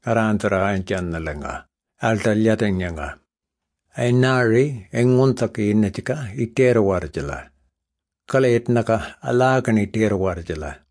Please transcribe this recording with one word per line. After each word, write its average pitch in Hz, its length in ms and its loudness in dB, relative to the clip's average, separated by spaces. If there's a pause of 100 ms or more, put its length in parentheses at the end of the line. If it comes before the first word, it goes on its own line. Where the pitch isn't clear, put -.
Arantara 107 640 0
anchannalenga. 85 960 -6 (360)
Alta 110 340 0
lyatanyanga. 92 800 0 (800)
Ainari 123 960 2
enguntaki 120 800 2
inetika 107 680 -2
iteru 117 500 2
warjala. 85 640 -4 (800)
Kala 131 180 2
etnaka 117 720 0
alakan 123 560 2
iteru 101 420 0
warjala. 82 560 -4 (160)